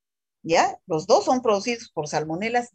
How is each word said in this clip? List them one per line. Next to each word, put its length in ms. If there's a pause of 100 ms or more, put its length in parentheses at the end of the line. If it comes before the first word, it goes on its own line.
(420)
¿ya? 440
Los 200
dos 180
son 180
producidos 500
por 160
salmonelas 680